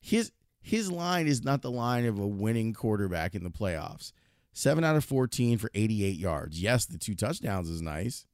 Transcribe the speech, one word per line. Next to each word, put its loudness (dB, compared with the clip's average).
His, 0
his -2
line 0
is 4
not 2
the -4
line 2
of 0
a 0
winning 0
quarterback 0
in -4
the -6
playoffs. -6
Seven 2
out 4
of 4
fourteen 2
for -4
eighty-eight 2
yards. -4
Yes, 4
the -12
two -4
touchdowns -2
is -4
nice -6